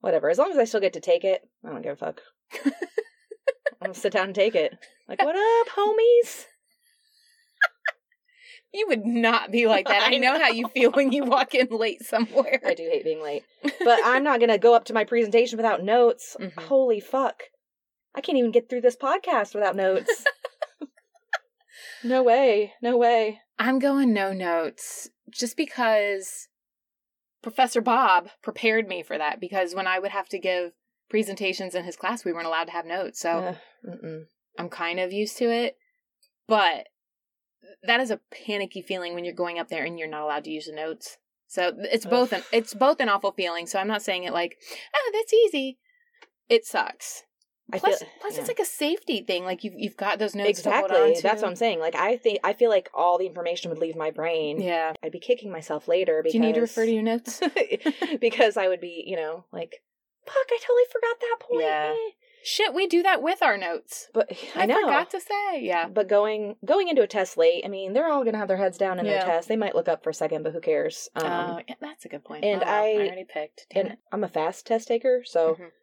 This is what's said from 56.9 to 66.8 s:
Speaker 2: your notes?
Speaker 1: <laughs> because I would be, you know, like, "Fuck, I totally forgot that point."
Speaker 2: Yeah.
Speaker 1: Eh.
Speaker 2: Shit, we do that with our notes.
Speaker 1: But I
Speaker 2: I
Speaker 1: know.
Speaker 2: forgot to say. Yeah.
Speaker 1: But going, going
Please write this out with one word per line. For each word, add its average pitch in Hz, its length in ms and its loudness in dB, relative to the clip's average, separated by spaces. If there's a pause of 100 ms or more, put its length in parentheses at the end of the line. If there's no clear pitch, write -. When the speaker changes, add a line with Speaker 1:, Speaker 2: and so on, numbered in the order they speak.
Speaker 2:
your 220 100 0
notes? 233 380 -4 (400)
Speaker 1:
<laughs> 311 400 -4
because 233 360 2
I 196 120 0
would 180 120 -2
be, 170 260 -12
you 185 100 -6
know, 165 360 -8
like, 170 240 -12 (500)
"Fuck, - 80 -16 (160)
I 466 100 0
totally 494 320 4
forgot 466 280 -4
that 466 200 -4
point." 480 220 -2
Speaker 2:
Yeah. 311 340 0
Speaker 1:
Eh. 453 140 -6 (340)
Speaker 2:
Shit, 392 300 -2
we 370 140 0
do 339 160 4
that 359 180 4
with 339 180 -2
our 247 160 4
notes. 170 560 -8
Speaker 1:
But - 200 0 (240)
I - 80 0
Speaker 2:
I - 20 0
Speaker 1:
know. 294 140 2
Speaker 2:
forgot 320 320 0
to 381 80 -6
say. 403 400 -4
Yeah. 170 280 -2
Speaker 1:
But 196 200 0
going, 208 560 0
going 359 240 2